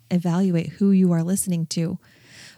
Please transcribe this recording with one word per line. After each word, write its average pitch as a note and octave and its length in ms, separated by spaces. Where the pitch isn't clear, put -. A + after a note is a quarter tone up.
evaluate F3 580
who G3 240
you F#3 200
are E3 120
listening F3 420
to. F3 320